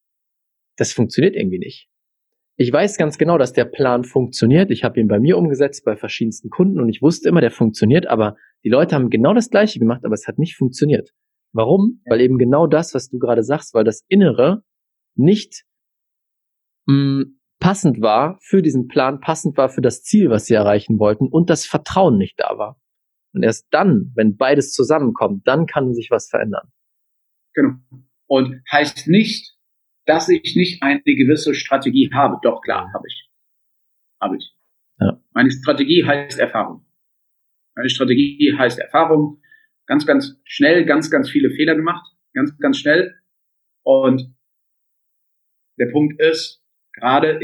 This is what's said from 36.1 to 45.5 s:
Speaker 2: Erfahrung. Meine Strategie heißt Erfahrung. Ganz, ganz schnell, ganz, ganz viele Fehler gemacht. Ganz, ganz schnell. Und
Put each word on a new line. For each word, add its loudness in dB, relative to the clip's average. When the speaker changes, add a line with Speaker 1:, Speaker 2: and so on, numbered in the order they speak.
Speaker 2:
Erfahrung. -6
Meine -4
Strategie 0
heißt 0
Erfahrung. 0
Ganz, -2
ganz -2
schnell, 2
ganz, 0
ganz -2
viele 0
Fehler -2
gemacht. -4
Ganz, -4
ganz -2
schnell. -2
Und 2